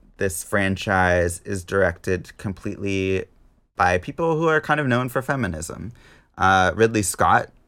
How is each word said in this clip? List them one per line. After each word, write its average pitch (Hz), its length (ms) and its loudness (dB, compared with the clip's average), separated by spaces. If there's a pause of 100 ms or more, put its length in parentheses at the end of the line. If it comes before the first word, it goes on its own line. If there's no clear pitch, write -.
(180)
this 95 260 -4
franchise 92 1000 0
is 98 180 -8
directed 92 760 -2
completely 98 880 -4 (520)
by 90 200 4
people 156 400 -4
who 165 100 0
are 156 140 2
kind 151 180 -2
of 147 60 -2
known 127 240 0
for 131 140 -4
feminism. 98 680 -6 (440)
Uh, 95 380 4
Ridley 113 260 4
Scott 95 480 2 (180)